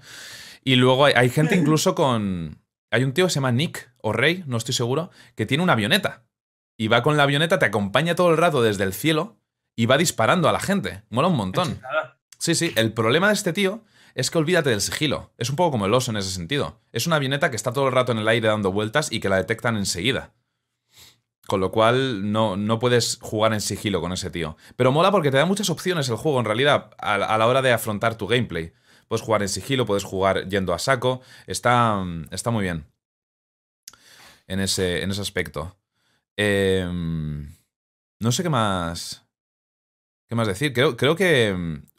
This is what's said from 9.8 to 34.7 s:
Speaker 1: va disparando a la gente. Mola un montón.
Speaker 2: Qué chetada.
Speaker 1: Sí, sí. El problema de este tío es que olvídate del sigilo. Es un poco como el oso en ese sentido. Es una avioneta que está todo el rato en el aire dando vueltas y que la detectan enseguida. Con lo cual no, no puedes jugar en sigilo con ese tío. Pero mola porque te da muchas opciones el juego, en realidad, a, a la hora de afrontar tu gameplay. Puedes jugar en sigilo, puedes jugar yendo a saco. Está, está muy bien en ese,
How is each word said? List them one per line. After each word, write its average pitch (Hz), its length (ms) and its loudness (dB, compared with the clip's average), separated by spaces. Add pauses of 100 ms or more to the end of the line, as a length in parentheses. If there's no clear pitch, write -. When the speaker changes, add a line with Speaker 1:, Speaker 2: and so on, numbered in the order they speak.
Speaker 1:
va 131 100 6
disparando 156 500 2
a 104 60 4
la 98 80 0
gente. 101 480 -4
Mola 131 180 0
un 180 80 2
montón. 113 320 -2
Speaker 2:
Qué - 80 -6
chetada. 147 420 -8 (220)
Speaker 1:
Sí, 165 160 -2
sí. 165 220 -2
El 110 160 0
problema 131 340 2
de 214 60 2
este 196 200 -4
tío 202 300 -2 (320)
es 127 160 -4
que 170 80 -2
olvídate 156 320 2
del 104 100 0
sigilo. - 560 -4
Es 120 140 -6
un 139 60 -4
poco 175 140 2
como 104 140 0
el 101 80 2
oso 127 180 2
en 107 60 -2
ese 95 140 -4
sentido. 90 480 -6 (140)
Es 117 140 -4
una 165 100 2
avioneta 143 340 0
que 113 60 -8
está 120 160 -4
todo 135 140 2
el 127 60 0
rato 127 200 2
en 110 60 -2
el 107 100 0
aire 113 180 4
dando 107 240 2
vueltas 110 400 -2
y 110 80 -2
que 98 100 -4
la 95 60 2
detectan 113 420 -2
enseguida. 95 540 -4 (1160)
Con 101 120 -2
lo 92 120 -2
cual 110 600 0
no, 107 240 0
no 107 240 -2
puedes 123 420 0
jugar 110 320 0
en 104 80 -2
sigilo 98 380 -2
con 85 140 -4
ese 90 180 -6
tío. 80 260 -6 (180)
Pero 127 160 2
mola 175 200 4
porque 160 200 2
te 131 60 2
da 147 80 4
muchas 196 240 -2
opciones 165 400 -2
el 113 60 -2
juego, 139 240 0
en 113 60 0
realidad, 113 520 2
a, 104 180 -2
a 101 220 0
la 110 100 4
hora 131 140 4
de 127 120 4
afrontar 110 420 -2
tu 107 120 -8
gameplay. 87 460 -2 (340)
Puedes 113 160 -4
jugar 107 200 2
en 95 60 -4
sigilo, 120 360 -2
puedes 101 180 0
jugar 95 440 0
yendo 92 260 -2
a 82 60 -4
saco. 127 420 -2 (260)
Está, 113 560 2 (280)
está 95 200 -6
muy 107 120 0
bien 85 220 -4 (1600)
en 95 140 -4
ese, 90 420 0